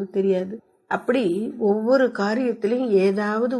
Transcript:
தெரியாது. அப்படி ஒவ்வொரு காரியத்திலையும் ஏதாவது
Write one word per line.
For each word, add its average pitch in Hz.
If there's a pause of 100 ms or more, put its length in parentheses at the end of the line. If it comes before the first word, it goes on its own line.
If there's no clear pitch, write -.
தெரியாது. 190 (360)
அப்படி 247 (360)
ஒவ்வொரு 226
காரியத்திலையும் 226
ஏதாவது 208